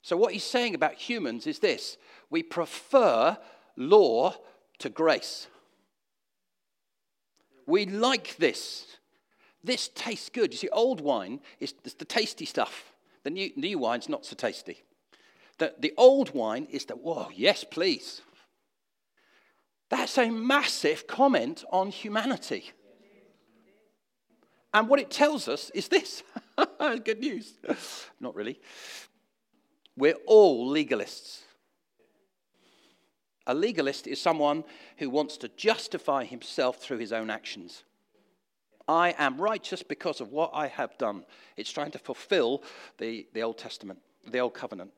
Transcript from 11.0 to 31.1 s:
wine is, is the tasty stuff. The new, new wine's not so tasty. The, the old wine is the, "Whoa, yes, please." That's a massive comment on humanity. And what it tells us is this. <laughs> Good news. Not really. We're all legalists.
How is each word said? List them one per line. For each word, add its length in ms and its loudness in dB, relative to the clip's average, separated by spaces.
wine 400 -2
is, 140 -8
is 120 -14
the 100 -12
tasty 400 -4
stuff. 480 -6
The 60 -4
new, 280 -6
new 200 -4
wine's 300 -2
not 180 -6
so 80 -14
tasty. 480 -6
The, 200 -2
the 200 -2
old 360 8
wine 380 -2
is 140 -6
the, 100 -10
"Whoa, 400 -6
yes, 300 2
please." 560 -4
That's 280 -2
a 120 4
massive 760 0
comment 640 2
on 200 0
humanity. 840 -6
And 140 4
what 140 6
it 100 -10
tells 380 2
us 220 -4
is 180 -6
this. 340 0
<laughs> 220 0
Good 400 -2
news. 360 -8
Not 140 -10
really. 260 -8
We're 280 4
all 460 8
legalists. 720 -2